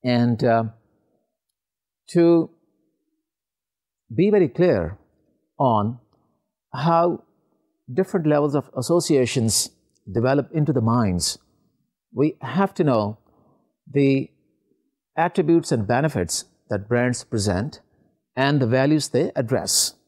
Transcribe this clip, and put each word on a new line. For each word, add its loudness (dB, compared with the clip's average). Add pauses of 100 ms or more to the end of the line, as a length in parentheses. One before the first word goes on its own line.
And, 0
uh, 2 (1500)
to 4 (1600)
be 2
very 4
clear 0 (600)
on 0 (760)
how 0 (640)
different -2
levels 2
of -4
associations 0 (420)
develop 0
into 0
the 0
minds, -2 (760)
we -2
have -2
to -2
know 0 (760)
the 0 (880)
attributes 0
and -2
benefits -2 (240)
that -4
brands -2
present -4 (580)
and 2
the 2
values 0
they -2
address. -2 (140)